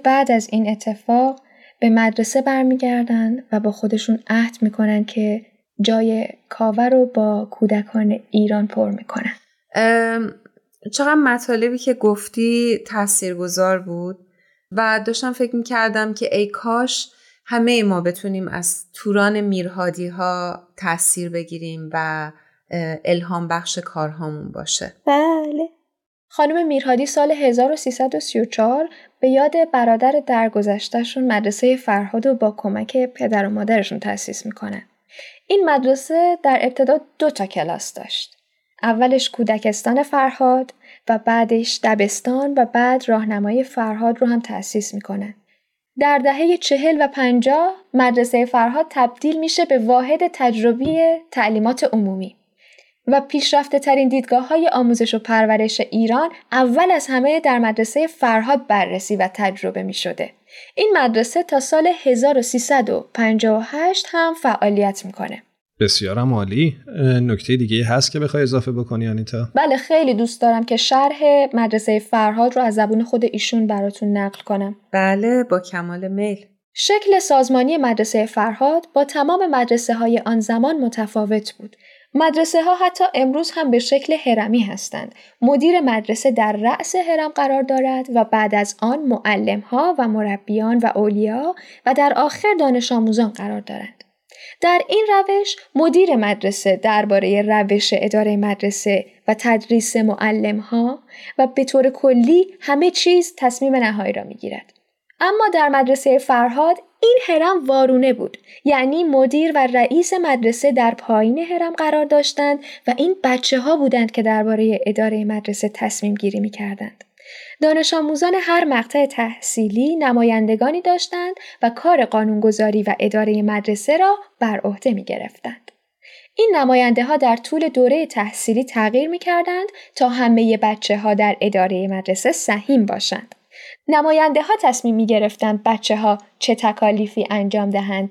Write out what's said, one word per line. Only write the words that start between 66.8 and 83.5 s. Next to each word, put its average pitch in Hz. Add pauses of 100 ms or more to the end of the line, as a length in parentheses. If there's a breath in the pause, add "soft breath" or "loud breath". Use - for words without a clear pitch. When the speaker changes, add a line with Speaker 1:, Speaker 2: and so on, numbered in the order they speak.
Speaker 3:
اه، 127
نکته 123
دیگه 113
هست 120
که 156
بخوای 147
اضافه 131
بکنی، 117
آنیتا؟ 110
Speaker 1:
بله، 277
خیلی 277
دوست 233
دارم 226
که 233
شرح 285 (320)
مدرسهٔ 220
فرهاد 226
رو 254
از 220
زبون 220
خود 233
ایشون 220
براتون 202
نقل 196
کنم. 202 (160)
Speaker 2:
بله، 202
با 185
کمال 180
میل. 202 (280)
Speaker 1:
شکل 403
سازمانی 262
مدرسهٔ 226
فرهاد 247
با 285
تمام 311
مدرسه‌های 233
آن 226
زمان 240
متفاوت 214
بود. - (380 soft breath)
مدرسه‌ها 320
حتی 359 (100)
امروز 269